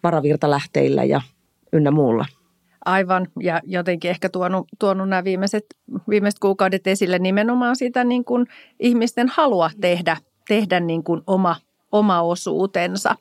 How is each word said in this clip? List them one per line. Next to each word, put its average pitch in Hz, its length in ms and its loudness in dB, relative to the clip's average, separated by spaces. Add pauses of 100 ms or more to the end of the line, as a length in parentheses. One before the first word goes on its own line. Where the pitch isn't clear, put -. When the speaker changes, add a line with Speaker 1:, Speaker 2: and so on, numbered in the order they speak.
Speaker 1:
varavirtalähteillä 143 1000 2
ja 139 180 0 (520)
ynnä 147 180 4
muulla. 135 340 2 (600)
Speaker 2:
Aivan, 185 420 0 (120)
ja 170 240 -2
jotenkin 175 480 -4
ehkä 185 180 -4
tuonut, 180 380 -4 (120)
tuonut 196 300 0
nämä 185 140 0
viimeiset, 196 420 -2 (440)
viimeiset 202 300 0
kuukaudet 190 480 0
esille 185 320 0
nimenomaan 233 560 0
sitä 247 280 -2
niin 247 220 0
kuin 240 220 0 (320)
ihmisten 240 500 0
halua 196 420 2 (100)
tehdä, 170 360 0 (300)
tehdä 202 320 2
niin 165 240 -2
kuin 165 240 -2
oma, 190 280 2 (360)
oma 208 300 2
osuutensa. 180 1000 -2